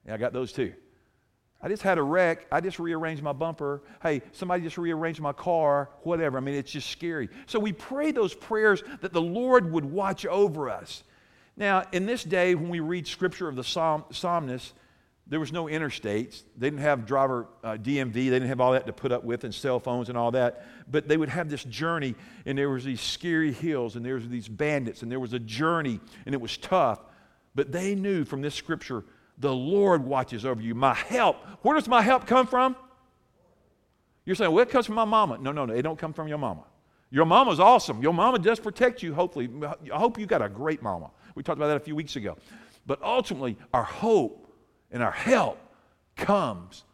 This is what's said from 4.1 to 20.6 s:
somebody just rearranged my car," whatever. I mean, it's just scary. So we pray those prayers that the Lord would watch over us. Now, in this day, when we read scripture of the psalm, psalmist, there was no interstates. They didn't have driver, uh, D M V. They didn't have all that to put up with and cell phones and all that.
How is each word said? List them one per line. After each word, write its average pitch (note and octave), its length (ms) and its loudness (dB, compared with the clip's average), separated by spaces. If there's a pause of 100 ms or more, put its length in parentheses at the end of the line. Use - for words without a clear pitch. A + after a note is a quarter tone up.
somebody F3+ 320 -4
just E3 160 -8
rearranged E3 420 -2
my C#3+ 120 -4
car," D3 580 2 (100)
whatever. D#3+ 380 0
I - 20 -4
mean, C#3 140 -4
it's C#3 160 -6
just C#3+ 180 -8
scary. D#3+ 400 -6 (160)
So G#3+ 140 -2
we G#3+ 120 0
pray D4 400 -4
those A3+ 220 0
prayers G#3+ 500 2 (180)
that - 120 -8
the E3+ 80 2
Lord G3+ 500 2
would D#3+ 140 -2
watch F#3+ 400 -4
over D#3+ 440 2
us. - 340 -10 (540)
Now, G3 340 2
in F#3 140 0
this A#3 180 -4
day, F3+ 320 4
when E3 140 -4
we F3 100 -4
read E3 260 -4
scripture F3+ 420 -4
of C#3 80 -6
the B2 80 -6
psalm, D#3+ 460 0
psalmist, C#3+ 640 -4 (540)
there D#3 120 -2
was C#3+ 120 -4
no E3 140 -4
interstates. B2+ 800 -4 (140)
They B2 100 -2
didn't D3 120 -2
have C3+ 260 0
driver, C3 400 0 (180)
uh, A2 140 -6
D C3+ 220 0
M C3 100 -2
V. B2+ 200 0
They B2+ 80 4
didn't B2+ 100 0
have B2+ 140 0
all B2+ 100 6
that C3 160 2
to G#2 60 -8
put B2+ 180 -4
up A#2+ 120 -2
with A#2+ 200 -4
and A2 100 -8
cell B2+ 260 -2
phones B2 300 -4
and B2 80 -6
all A#2 140 2
that. B2 340 0 (240)